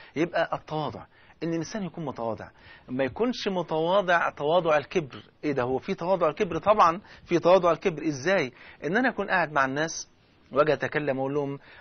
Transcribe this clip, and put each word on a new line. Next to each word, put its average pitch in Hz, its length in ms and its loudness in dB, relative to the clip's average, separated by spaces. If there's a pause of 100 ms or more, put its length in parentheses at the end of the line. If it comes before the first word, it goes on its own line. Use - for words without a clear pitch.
(160)
يبقى 165 380 -2
التواضع، 143 520 -6 (380)
إن 165 60 -4
الإنسان 165 340 -4
يكون 170 220 -8
متواضع، 117 420 -6 (420)
ما 127 140 -2
يكونش 214 440 -2
متواضع 175 840 0
تواضع 156 480 2
الكبر. 139 460 -4 (200)
إيه 151 80 0
ده، 131 120 0
هو 131 140 -2
في 190 160 -4
تواضع 175 360 2
الكبر؟ 165 280 -2
طبعا 202 440 4 (240)
في 170 140 2
تواضع 175 320 6
الكبر. 156 360 -2
إزاي؟ 151 440 0 (320)
إن 175 140 -2
أنا 254 120 2
أكون 202 200 -6
قاعد 175 220 0
مع 143 140 2
الناس 147 420 -4 (440)
وأجي 147 220 4
أتكلم 135 460 -2
أقول 135 140 -2
لهم: 139 260 -4 (220)